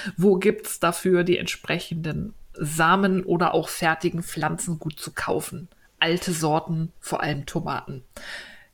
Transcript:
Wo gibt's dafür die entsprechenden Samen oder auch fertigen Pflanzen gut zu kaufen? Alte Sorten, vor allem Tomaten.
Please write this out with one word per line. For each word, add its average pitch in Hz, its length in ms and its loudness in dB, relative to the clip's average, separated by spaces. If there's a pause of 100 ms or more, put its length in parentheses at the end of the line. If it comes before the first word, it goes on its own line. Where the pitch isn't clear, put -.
(180)
Wo 185 200 8
gibt's 196 420 0
dafür 175 440 4
die 175 140 4
entsprechenden 160 960 -4 (200)
Samen 180 720 2
oder 170 300 2
auch 165 160 2
fertigen 170 540 0
Pflanzen 160 560 -4
gut - 200 -8
zu 160 140 -10
kaufen? - 540 -4 (320)
Alte 170 320 2
Sorten, 160 680 0
vor - 220 -4
allem 143 240 -2
Tomaten. 139 580 -6 (720)